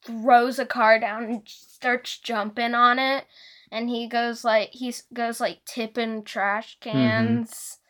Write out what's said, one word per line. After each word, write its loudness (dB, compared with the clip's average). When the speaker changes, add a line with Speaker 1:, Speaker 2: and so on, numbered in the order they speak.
Speaker 1:
throws 4
a -2
car 4
down -6
and -6
starts -6
jumping -4
on 6
it, 0
and -4
he -4
goes, -2
like, 2
he -8
s-, -10
goes, -4
like, -4
tipping -6
trash -4
Speaker 2:
Mm-hmm. -4
Speaker 1:
cans 0